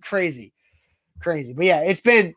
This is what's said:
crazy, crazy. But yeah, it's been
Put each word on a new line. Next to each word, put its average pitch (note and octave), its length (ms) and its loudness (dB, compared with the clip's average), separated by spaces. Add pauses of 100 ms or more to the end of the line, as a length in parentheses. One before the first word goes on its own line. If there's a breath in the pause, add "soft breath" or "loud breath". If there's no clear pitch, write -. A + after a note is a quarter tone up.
crazy, D#3+ 520 -6 (640)
crazy. D3 340 -6
But D#3 120 -2
yeah, E3+ 160 4
it's F3+ 200 -2
been A3 360 2